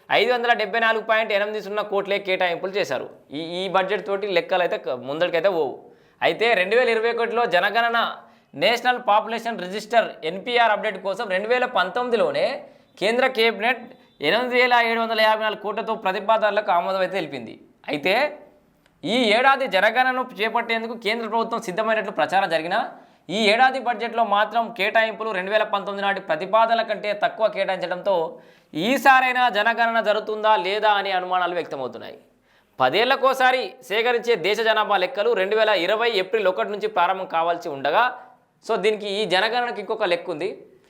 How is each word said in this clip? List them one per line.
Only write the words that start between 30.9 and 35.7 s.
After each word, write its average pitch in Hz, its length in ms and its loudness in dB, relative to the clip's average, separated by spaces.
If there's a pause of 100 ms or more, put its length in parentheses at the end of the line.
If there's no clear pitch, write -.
అనే 196 200 0
అనుమానాలు 180 440 0
వ్యక్తమవుతున్నాయి. 123 640 -8 (600)
పదేళ్లకోసారి 254 1040 2
సేకరించే 233 520 0
దేశ 190 220 0
జనాభా 214 400 2
లెక్కలు 185 360 0
రెండు 196 240 0
వేల 220 120 4
ఇరవై 214 420 2